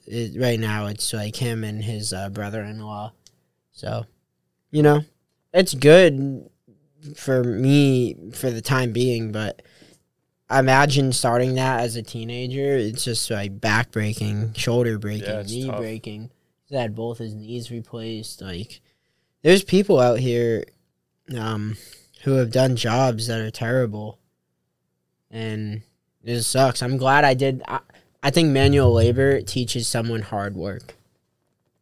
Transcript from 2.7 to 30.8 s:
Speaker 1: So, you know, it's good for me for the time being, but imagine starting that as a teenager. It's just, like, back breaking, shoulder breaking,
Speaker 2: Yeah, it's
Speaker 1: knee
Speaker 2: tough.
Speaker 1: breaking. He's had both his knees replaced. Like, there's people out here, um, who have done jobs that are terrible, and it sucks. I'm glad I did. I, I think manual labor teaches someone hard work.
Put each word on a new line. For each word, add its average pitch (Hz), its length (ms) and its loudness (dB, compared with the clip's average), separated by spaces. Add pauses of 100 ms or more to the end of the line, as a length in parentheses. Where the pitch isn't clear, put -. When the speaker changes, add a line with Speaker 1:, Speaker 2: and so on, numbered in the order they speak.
Speaker 1:
So, 110 320 -10 (680)
you 151 100 2
know, 147 200 6 (520)
it's 180 200 4
good 139 760 6 (680)
for 131 300 0
me 131 720 4 (160)
for 131 180 -4
the 113 100 -6
time 127 320 0
being, 117 380 0
but 104 320 -8 (880)
imagine 135 640 4
starting 127 420 0
that 131 260 -2
as 117 140 -4
a 117 80 -10
teenager. 127 760 -6
It's 113 280 -2
just, 113 260 -4
like, 101 300 -6
back 110 320 0
breaking, 107 600 -4
shoulder 117 440 0
breaking, 104 300 -8
Speaker 2:
Yeah, 107 120 -6
it's 101 120 -10
Speaker 1:
knee 127 160 -8
Speaker 2:
tough. 104 100 -8
Speaker 1:
breaking. 110 520 -12 (340)
He's 139 120 -10
had 113 200 -4
both 117 220 -8
his 110 160 -10
knees 113 360 -12
replaced. 113 720 -12
Like, 87 380 -12 (640)
there's 185 200 6
people 190 380 4
out 120 180 4
here, 120 460 0 (720)
um, 110 400 -6 (480)
who 139 80 0
have 127 180 2
done 127 240 2
jobs 117 540 0
that 113 120 -4
are 110 120 -6
terrible, 117 680 -4 (1120)
and 107 520 -8 (420)
it 120 180 -4
sucks. 131 400 2
I'm 127 140 -2
glad 135 280 4
I 135 100 4
did. 131 340 -2
I, 127 100 -6 (460)
I 139 60 2
think 165 180 4
manual 139 440 6
labor 120 480 4
teaches 120 460 -4
someone 117 360 -4
hard 101 340 -6
work. 98 400 -10 (840)